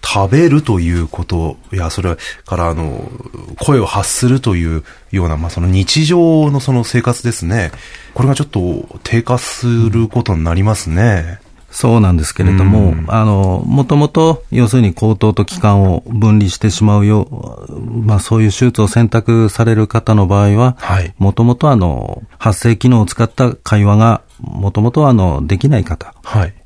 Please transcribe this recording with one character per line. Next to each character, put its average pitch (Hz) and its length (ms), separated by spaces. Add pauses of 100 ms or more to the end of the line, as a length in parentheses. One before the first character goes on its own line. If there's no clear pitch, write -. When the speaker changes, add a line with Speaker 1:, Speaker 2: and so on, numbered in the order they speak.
Speaker 1:
食 98 300
べ 160 160
る 147 140
と 107 180
い 85 180
う 82 80
こ - 180
と 80 320 (160)
や、 87 180
そ - 120
れ 85 140 (300)
か - 100
ら、 85 140
あ 82 40
の、 78 340 (520)
声 143 200
を 98 60
発 - 240
す - 180
る 127 120
と 104 160
い 82 220
う 76 40 (300)
よ 92 140
う - 20
な、 78 80
ま 82 120
あ、 - 20
そ - 100
の 85 80
日 95 380
常 160 440
の 143 80
そ 131 140
の 120 120
生 120 180
活 120 200
で 120 100
す - 120
ね。 90 260 (440)
こ - 80
れ 131 60
が 143 60
ち - 60
ょ - 40
っ - 40
と - 540
低 113 200
下 127 140
す - 300
る 113 420
こ 120 140
と 101 120
に 80 80
な 82 120
り 95 80
ま 107 120
す - 140
ね。 90 500 (320)
Speaker 2:
そ 117 280
う - 20
な 95 120
ん 87 40
で 78 80
す - 100
け - 80
れ 95 140
ど 92 80
も、 101 140
Speaker 1:
う 87 160
ん。 80 140
Speaker 2:
あ 110 160
の、 98 400
も 139 200
と 135 100
も 147 140
と、 160 420
要 120 180
す 110 80
る 123 60
に 95 120
口 110 220
頭 107 180
と 104 100
気 - 160
管 101 320
を - 140
分 107 320
離 98 120
し - 80
て 107 120
し - 120
ま 104 160
う 101 80
よ 104 220 (400)
う、 - 100
ま 110 380
あ、 - 40
そ 113 180
う 110 40
い 110 40
う 104 40
手 - 60
術 120 260
を 101 60
選 117 200
択 113 420
さ 113 160
れ 113 80
る 107 120
方 113 280
の 101 120
場 101 200
合 101 100
は、 123 240
Speaker 1:
は 95 220
い。 87 160
Speaker 2:
も 98 160
と 120 100
も 120 100
と 151 160
あ 131 60
の、 71 460 (160)
発 - 240
声 117 140
機 131 120
能 120 140
を 101 40
使 - 160
っ 117 80
た 123 220
会 104 320
話 104 120
が、 110 260 (180)
も - 320
と 107 80
も 117 100
と 151 160
あ 135 60
の、 85 340
で 92 120
き 135 100
な 143 100
い - 60
方。 - 300 (100)
Speaker 1:
は 101 220
い。 98 80 (120)